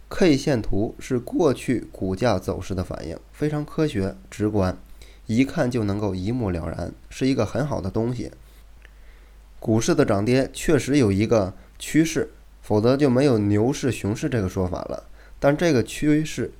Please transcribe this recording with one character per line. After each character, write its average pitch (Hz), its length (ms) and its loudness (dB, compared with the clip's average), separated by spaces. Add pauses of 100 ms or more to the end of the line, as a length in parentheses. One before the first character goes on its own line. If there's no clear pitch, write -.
K 160 280 4
线 135 240 0
图 104 380 -2
是 127 200 -2
过 151 340 2
去 123 380 -2
股 95 240 -4
价 110 220 2
走 92 240 -4
势 98 140 -6
的 90 80 -2
反 - 240 -8
应， 82 100 -10 (160)
非 147 160 -2
常 147 160 -4
科 156 200 0
学 98 300 -2 (140)
直 104 180 -2
观， 98 300 0 (480)
一 117 180 2
看 135 260 0
就 120 140 0
能 101 160 0
够 101 160 -2
一 92 160 -4
目 120 180 -2
了 85 200 -4
然， - 240 -6 (160)
是 - 180 -2
一 135 80 2
个 113 100 0
很 127 200 -4
好 104 160 -4
的 92 80 -4
东 117 260 -2
西。 - 160 -10 (1300)
股 110 220 2
市 180 140 2
的 139 100 4
涨 101 180 0
跌 127 300 2
确 - 240 2
实 131 200 0
有 110 140 4
一 98 140 2
个 104 280 2 (260)
趋 156 260 2
势， - 260 -4 (300)
否 107 180 2
则 120 160 4
就 143 140 4
没 123 160 4
有 123 140 4
牛 104 340 2
市、 135 180 -2
熊 101 240 -2
市 151 140 -4
这 120 120 0
个 92 60 0
说 90 200 -2
法 87 160 -4
了。 - 200 -10 (360)
但 143 180 2
这 170 160 2
个 113 100 4
趋 151 400 0
势 127 360 -6